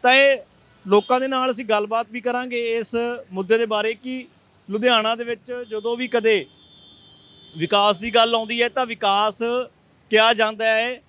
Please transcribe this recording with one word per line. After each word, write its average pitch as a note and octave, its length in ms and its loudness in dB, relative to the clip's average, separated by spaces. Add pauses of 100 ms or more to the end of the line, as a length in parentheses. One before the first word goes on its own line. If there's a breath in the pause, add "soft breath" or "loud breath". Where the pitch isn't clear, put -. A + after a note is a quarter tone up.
ਤਾਂ B3 120 4
ਇਹ C4+ 240 4 (500)
ਲੋਕਾਂ G#3 320 2
ਦੇ C4 80 -2
ਨਾਲ C4 240 -2
ਅਸੀਂ A#3 140 -6
ਗੱਲਬਾਤ G#3+ 460 -2
ਵੀ A#3 100 -10
ਕਰਾਂਗੇ A#3+ 560 -4
ਇਸ A3+ 180 -6 (380)
ਮੁੱਦੇ F#3+ 240 0
ਦੇ A#3 80 0
ਬਾਰੇ G#3+ 280 -2
ਕਿ B3+ 320 -10 (440)
ਲੁਧਿਆਣਾ A3 460 2
ਦੇ A#3 80 -10
ਵਿੱਚ B3 460 -10
ਜਦੋਂ A3 280 -6
ਵੀ B3 100 -6
ਕਦੇ G#3+ 380 0 (1120)
ਵਿਕਾਸ G3+ 400 2
ਦੀ A3 180 -8
ਗੱਲ A#3 200 4
ਆਉਂਦੀ A3+ 260 -2
ਹੈ A#3+ 80 2
ਤਾਂ C4 160 -2
ਵਿਕਾਸ G#3+ 580 0 (680)
ਕਿਹਾ A3 240 6
ਜਾਂਦਾ A3 320 0
ਹੈ A#3 440 -2